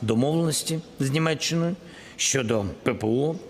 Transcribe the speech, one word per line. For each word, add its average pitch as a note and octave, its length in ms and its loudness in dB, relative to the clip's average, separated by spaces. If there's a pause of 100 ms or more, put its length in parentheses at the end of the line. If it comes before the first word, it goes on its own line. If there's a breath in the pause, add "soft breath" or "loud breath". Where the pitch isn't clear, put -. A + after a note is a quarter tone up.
домовленості D3+ 760 2 (200)
з C3+ 120 2
Німеччиною D#3+ 640 2 (420 loud breath)
щодо A2+ 480 2 (180)
П B2+ 100 2
П A2 140 -2
О. C#3 280 2 (140)